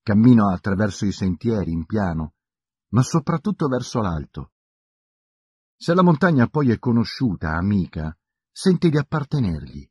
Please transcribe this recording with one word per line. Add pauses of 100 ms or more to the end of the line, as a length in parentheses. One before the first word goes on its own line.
Cammino
attraverso
i
sentieri
in
piano, (600)
ma
soprattutto
verso
l'alto. (1200)
Se
la
montagna
poi
è
conosciuta,
amica, (340)
senti
di
appartenergli.